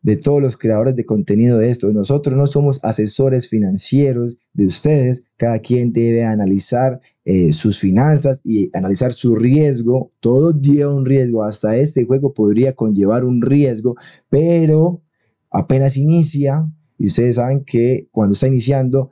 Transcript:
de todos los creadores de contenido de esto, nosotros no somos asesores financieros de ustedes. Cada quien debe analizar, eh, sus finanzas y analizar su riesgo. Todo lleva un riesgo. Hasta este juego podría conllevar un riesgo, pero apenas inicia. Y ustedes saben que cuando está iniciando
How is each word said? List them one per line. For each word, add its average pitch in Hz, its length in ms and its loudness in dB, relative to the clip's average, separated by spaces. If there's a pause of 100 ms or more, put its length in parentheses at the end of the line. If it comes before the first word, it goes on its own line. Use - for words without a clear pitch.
de 107 140 2
todos 143 220 0
los 131 160 0
creadores 113 400 0
de 117 80 -4
contenido 110 540 0
de 113 140 2
esto, 113 200 -2
nosotros 131 460 0
no 139 80 2
somos 139 380 0
asesores 123 680 -2
financieros 120 880 -2 (160)
de 101 140 0
ustedes. 127 560 0 (140)
Cada 117 220 -2
quien 120 340 -2
debe 117 320 0
analizar, 110 760 -2 (220)
eh, 87 300 2
sus 104 260 -2
finanzas 135 640 0
y 104 340 -2
analizar 101 360 -2
su 117 220 0
riesgo. 127 840 0
Todo 135 320 2
lleva 143 420 2
un 135 140 -2
riesgo. 123 360 0
Hasta 107 340 -2
este 135 280 0
juego 135 300 -2
podría 107 380 2
conllevar 107 520 0
un 123 160 0
riesgo, 123 540 0 (340)
pero 165 720 2 (540)
apenas 135 420 0
inicia. 147 720 0 (280)
Y 104 100 -2
ustedes 117 280 0
saben 131 300 -2
que 123 460 -2
cuando 101 220 0
está 127 140 0
iniciando 131 640 0